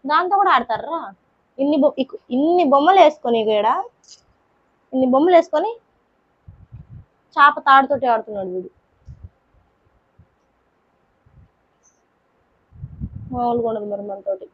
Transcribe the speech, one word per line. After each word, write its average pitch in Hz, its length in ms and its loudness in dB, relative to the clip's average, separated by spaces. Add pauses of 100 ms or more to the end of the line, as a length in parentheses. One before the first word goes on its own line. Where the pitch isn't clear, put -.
దాంతో 339 300 0
కూడా 392 160 2
ఆడతారా? 247 600 -4 (460)
ఇన్ని 285 180 0
బొ-, 277 220 2
ఇక్-, - 180 -6 (120)
ఇన్ని 320 340 0
బొమ్మలు 302 360 4
వేసుకొని 247 420 2
ఈడ, 214 240 0 (1300)
ఇన్ని 262 140 0
బొమ్మలు 302 280 2
వేసుకొని 339 440 0 (1600)
చేప 294 240 2
తాడుతోటి 269 460 2
ఆడుతున్నాడు 214 440 -4
వీడు. 180 200 -10 (4000)
మామూలుగా 240 380 -4
ఉండదు 214 160 -8
మరి 202 160 -10
మనతోటి. 196 520 -10